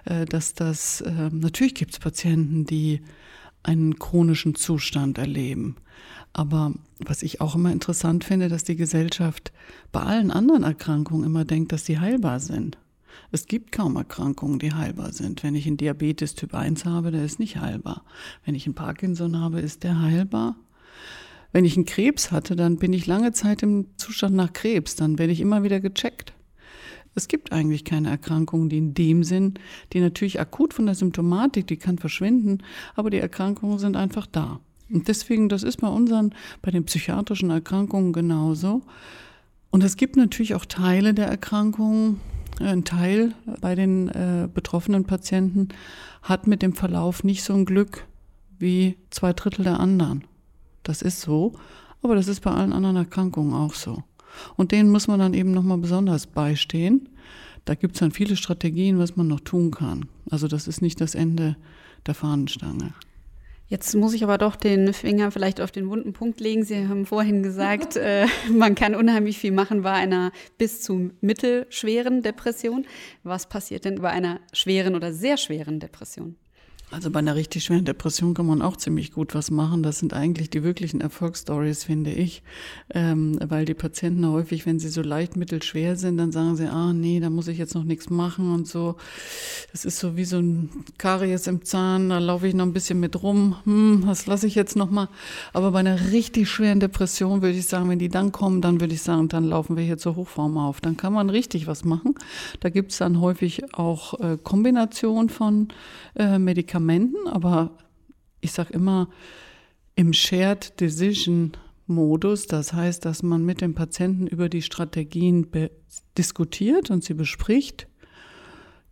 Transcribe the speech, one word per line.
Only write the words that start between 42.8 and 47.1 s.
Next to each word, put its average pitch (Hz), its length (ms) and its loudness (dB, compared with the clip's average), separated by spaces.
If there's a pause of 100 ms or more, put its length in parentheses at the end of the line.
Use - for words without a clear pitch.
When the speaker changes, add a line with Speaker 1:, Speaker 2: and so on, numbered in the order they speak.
Speaker 1:
Teil 196 500 2 (280)
bei 180 140 0
den, 185 340 2
äh, 180 440 -2
betroffenen 185 520 0
Patienten 190 640 0 (520)
hat 185 260 -2
mit 208 140 4
dem 185 120 2
Verlauf 175 500 -2